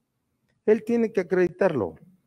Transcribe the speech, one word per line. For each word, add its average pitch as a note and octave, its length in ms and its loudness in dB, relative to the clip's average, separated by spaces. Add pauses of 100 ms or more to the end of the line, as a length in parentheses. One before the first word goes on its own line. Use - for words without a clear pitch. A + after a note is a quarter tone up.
(640)
Él A3 180 2
tiene A#3 280 -2
que G3 100 -2
acreditarlo. F3 760 -2 (320)